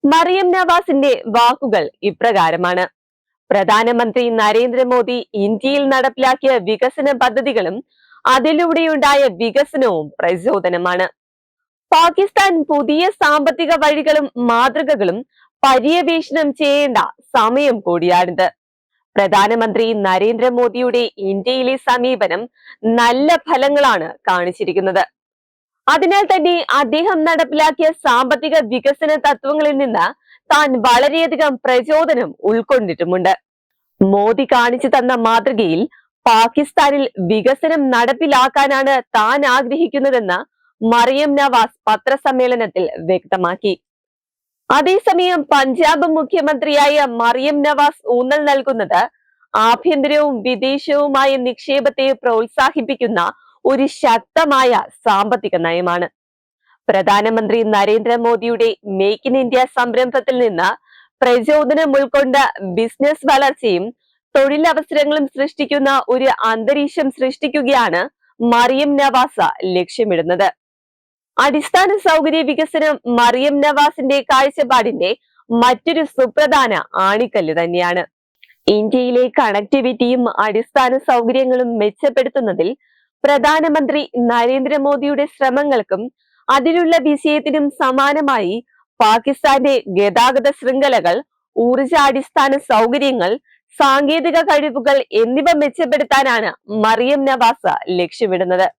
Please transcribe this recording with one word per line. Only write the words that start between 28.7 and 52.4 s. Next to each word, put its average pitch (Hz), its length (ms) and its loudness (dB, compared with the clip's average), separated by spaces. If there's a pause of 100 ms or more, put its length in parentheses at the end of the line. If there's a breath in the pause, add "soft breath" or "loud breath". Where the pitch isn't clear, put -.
തത്വങ്ങളിൽ 294 640 0
നിന്ന് 226 280 0 (440 soft breath)
താൻ 294 200 4 (120)
വളരെയധികം 285 760 2
പ്രചോദനം 262 720 0 (140)
ഉൾക്കൊണ്ടിട്ടുമുണ്ട്. 208 880 0 (680)
മോദി 202 440 2
കാണിച്ചു 240 440 0
തന്ന 254 300 2
മാതൃകയിൽ 226 640 0 (440 soft breath)
പാകിസ്ഥാനിൽ 277 800 2 (220)
വികസനം 262 640 0
നടപ്പിലാക്കാനാണ് 269 1080 2 (160)
താൻ 233 280 2 (100)
ആഗ്രഹിക്കുന്നതെന്ന് 254 880 0 (420)
മറിയം 240 540 2
നവാസ് 269 500 0
പത്രസമ്മേളനത്തിൽ 247 1000 -2 (200)
വ്യക്തമാക്കി. 185 680 -2 (960)
അതേസമയം 359 760 2
പഞ്ചാബ് 302 600 2
മുഖ്യമന്ത്രിയായ 294 1080 0
മറിയം 247 480 0
നവാസ് 285 500 0
ഊന്നൽ 254 320 0
നൽകുന്നത് 254 580 0 (520)
ആഭ്യന്തരവും 277 880 0
വിദേശവുമായ 277 960 -2
നിക്ഷേപത്തെ 269 760 -2
പ്രോത്സാഹിപ്പിക്കുന്ന 240 1080 -2 (440 soft breath)